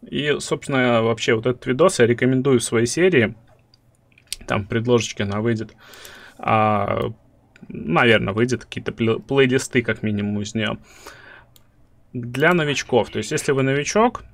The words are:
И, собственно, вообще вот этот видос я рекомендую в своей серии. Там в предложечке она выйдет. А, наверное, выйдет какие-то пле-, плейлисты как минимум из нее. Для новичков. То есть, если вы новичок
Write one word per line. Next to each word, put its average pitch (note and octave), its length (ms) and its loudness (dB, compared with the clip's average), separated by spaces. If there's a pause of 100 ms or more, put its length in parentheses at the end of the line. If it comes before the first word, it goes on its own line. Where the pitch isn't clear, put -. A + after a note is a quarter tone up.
И, C#3+ 300 -2
собственно, B2+ 600 0
вообще A#2 320 0
вот A2 120 -2
этот B2+ 200 -2
видос C#3+ 340 2
я A#2+ 80 6
рекомендую B2+ 520 2
в - 40 -6
своей A#2 240 0
серии. D3 480 2 (1120)
Там A2+ 160 -2
в G2+ 40 -12
предложечке A#2 560 0
она G2+ 180 -4
выйдет. A2 340 -4 (600)
А, G#2+ 760 0 (560)
наверное, A#2 680 2
выйдет A#2 320 -2
какие-то - 260 -10
пле-, A2+ 280 -2
плейлисты C3+ 640 0
как A2 220 -4
минимум G#2 380 -4
из G#2 140 -8
нее. A2 220 -4 (1400)
Для B2+ 400 0
новичков. C#3+ 560 0
То - 80 -8
есть, G#2+ 140 -6
если D3+ 200 -2
вы C3+ 120 2
новичок C#3+ 600 0 (100)